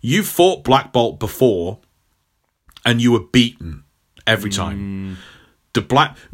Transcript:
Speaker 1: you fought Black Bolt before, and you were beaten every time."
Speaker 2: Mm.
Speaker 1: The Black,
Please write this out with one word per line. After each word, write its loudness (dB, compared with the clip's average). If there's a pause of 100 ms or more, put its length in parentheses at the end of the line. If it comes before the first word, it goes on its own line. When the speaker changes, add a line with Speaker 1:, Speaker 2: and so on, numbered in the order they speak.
Speaker 1:
you 0
fought 2
Black 2
Bolt 0
before, 0 (1040)
and 0
you 4
were 2
beaten -2 (420)
every 0
time." -6
Speaker 2:
Mm. -10 (580)
Speaker 1:
The -2
Black, 0 (180)